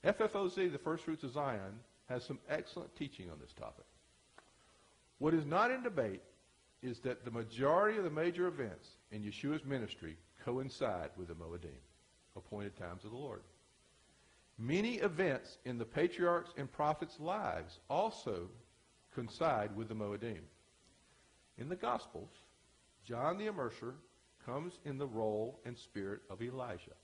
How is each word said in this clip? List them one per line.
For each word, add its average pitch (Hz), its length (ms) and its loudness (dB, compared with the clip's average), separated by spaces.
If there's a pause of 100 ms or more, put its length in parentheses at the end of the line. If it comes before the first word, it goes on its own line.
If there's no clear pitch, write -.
F 208 180 6
F 214 140 4
O 196 120 4
Z, 185 200 4
the 147 100 0
First 160 260 -2
Fruits 156 200 -2
of 127 100 -4
Zion, 113 460 -2 (280)
has 127 160 -2
some 139 160 -6 (100)
excellent - 460 -4
teaching 113 340 -6
on 76 100 -10
this 64 140 -16
topic. 53 320 -12 (1300)
What 156 160 6
is 156 120 4
not 196 260 4
in 254 120 -2
debate 131 380 0 (600)
is 123 180 -4
that 127 260 -4
the 120 60 -6
majority 135 680 4
of 196 80 2
the 165 40 2
major 170 380 2
events 123 400 -2 (240)
in 107 100 -4
Yeshua's 139 440 -2
ministry 107 500 -4 (300)
coincide 120 720 0
with 90 100 -6
the 85 60 -8
Moedim, 82 480 -10 (560)
appointed 101 400 -8
times 90 260 -8
of 107 80 -10
the 120 60 -8
Lord. 131 240 -8 (1160)
Many 185 380 2
events 170 720 2
in 123 120 -2
the 117 60 0
patriarchs' 175 720 2
and 139 160 -4
prophets' 151 480 0
lives 135 600 -2 (100)
also 135 580 2 (680)
coincide 113 640 2
with 110 140 -4
the 110 60 -4
Moedim. 104 440 -4 (1160)
In 117 100 -8
the 180 80 -4
Gospels, - 540 -2 (760)
John 135 320 2
the 214 100 -2
Immerser 131 480 -4 (500)
comes 151 280 -4 (120)
in 139 120 -4
the 143 80 -2
role 110 600 2
and 120 120 -8
spirit 101 520 -6
of 95 120 -8
Elijah. 123 640 -6